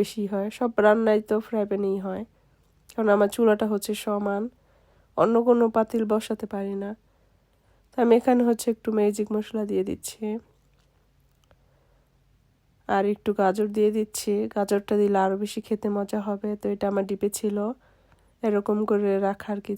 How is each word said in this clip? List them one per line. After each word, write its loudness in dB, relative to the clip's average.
বেশি -2
হয়। -2
সব -2
রান্নাই 4
তো 0
ফ্রাই -2
প্যানেই -2
হয়, -6
কারণ 0
আমার 4
চুলাটা 4
হচ্ছে -4
সমান, -4
অন্য 4
কোনো 4
পাতিল 0
বসাতে -4
পারি -6
না। -8
তো -20
আমি 6
এখানে 4
হচ্ছে 0
একটু -10
ম্যাজিক 0
মশলা -4
দিয়ে 0
দিচ্ছি, -10
আর 2
একটু -4
গাজর 2
দিয়ে 4
দিচ্ছি। -2
গাজরটা 0
দিলে 2
আরও 0
বেশি -6
খেতে -4
মজা -4
হবে। -4
তো -6
এটা -4
আমার 0
ডিপে -2
ছিল, -2
এরকম 0
করে 2
রাখা -6
আর -6
কি -6